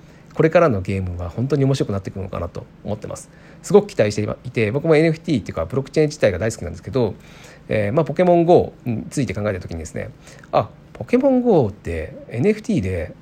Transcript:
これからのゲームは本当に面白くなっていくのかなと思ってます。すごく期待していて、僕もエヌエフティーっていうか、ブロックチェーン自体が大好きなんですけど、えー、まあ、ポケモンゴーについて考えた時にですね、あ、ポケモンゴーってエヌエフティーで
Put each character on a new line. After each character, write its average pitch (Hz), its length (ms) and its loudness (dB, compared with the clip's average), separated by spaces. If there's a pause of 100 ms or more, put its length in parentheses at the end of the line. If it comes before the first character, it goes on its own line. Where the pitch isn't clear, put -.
(340)
こ - 80 -4
れ 156 80 2
か 170 120 4
ら 170 60 6
の 104 140 -2
ゲ 98 180 -4
ー 95 40 -4
ム 90 180 -6
は 87 80 -8
本 127 200 -4
当 156 60 0
に 143 80 2
面 135 120 2
白 139 100 -2
く 110 60 -4
な 98 80 -4
っ - 20 -8
て - 80 -12
い - 40 -10
く 98 60 -12
の 95 80 -8
か - 120 -10
な 85 100 -8
と - 160 -14 (180)
思 101 120 -6
っ - 20 -6
て - 100 -14
ま - 80 -12
す。 - 140 -16 (320)
す - 100 -8
ご 202 120 8
く 208 40 -10
期 - 80 -16
待 107 160 2
し 104 40 -6
て 104 120 -2 (160)
い - 60 -12
て、 107 220 0
僕 143 160 -2
も 160 80 6
エ 151 80 6
ヌ 170 60 4
エ - 20 2
フ 156 100 -6
テ 170 120 -4
ィ - 40 2
ー 98 40 -4
っ - 20 -6
て - 80 -12
い - 20 -10
う - 20 -16
か、 82 100 -2
ブ 90 100 -6
ロ 135 80 -2
ッ - 20 -16
ク - 60 -20
チ - 80 0
ェ 156 40 4
ー 151 40 2
ン - 20 -6
自 147 100 -12
体 104 120 4
が 87 80 -2
大 110 120 -2
好 - 60 -8
き - 60 -14
な 85 60 -8
ん - 20 -8
で 85 60 -12
す - 60 -20
け - 60 -12
ど、 113 240 0 (560)
え 104 220 0
ー、 - 20 -2
ま 156 80 2
あ、 156 40 0
ポ 147 100 -6
ケ 185 80 2
モ 180 100 6
ン 170 100 6
ゴ 160 300 6 (120)
ー 127 40 -4
に 113 220 -4
つ - 100 -2
い 127 60 0
て 95 80 -6
考 104 120 -2
え 104 60 0
た 92 60 -6
時 - 140 -10
に 85 40 -6
で 82 80 -10
す - 80 -14
ね、 52 160 -8 (420)
あ、 113 200 0 (200)
ポ - 140 -12
ケ - 120 2
モ 277 120 4
ン 254 140 4
ゴ 175 240 4
ー - 20 -6
っ 98 40 -8
て 82 420 -8 (140)
エ 113 100 -4
ヌ 170 100 4
エ 220 40 4
フ 214 100 -10
テ 226 100 -2
ィ 175 60 2
ー - 20 0
で 87 400 -4